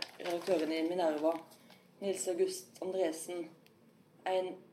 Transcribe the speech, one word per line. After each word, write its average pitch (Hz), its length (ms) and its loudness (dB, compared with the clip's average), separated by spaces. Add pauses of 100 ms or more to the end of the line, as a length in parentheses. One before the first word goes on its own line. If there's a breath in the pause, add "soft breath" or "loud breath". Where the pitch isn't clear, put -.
(200)
redaktøren 170 520 0
i 160 120 0
Minerva, 160 500 2 (640 loud breath)
Nils 190 280 0
August 185 540 -2
Andresen, 175 680 -2 (760)
en 185 260 2 (220)